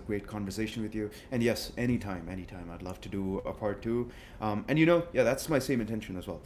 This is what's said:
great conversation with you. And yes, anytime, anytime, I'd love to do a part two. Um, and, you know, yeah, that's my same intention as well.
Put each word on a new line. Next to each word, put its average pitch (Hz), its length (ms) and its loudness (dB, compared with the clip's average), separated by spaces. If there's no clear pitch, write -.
great 101 200 -2
conversation 107 560 -4
with 107 120 -6
you. 107 160 -2
And 120 100 2
yes, 117 340 2
anytime, 98 520 0
anytime, 90 420 -8
I'd 87 120 -10
love 92 200 -8
to 101 60 -10
do 95 300 -2
a - 140 -4
part 101 300 -2
two. 120 260 0
Um, 107 280 0
and, 147 100 4
you 160 80 10
know, 170 260 6
yeah, 123 120 6
that's 123 240 2
my 156 100 4
same 127 220 2
intention 107 360 -4
as 87 100 -6
well. 85 200 -6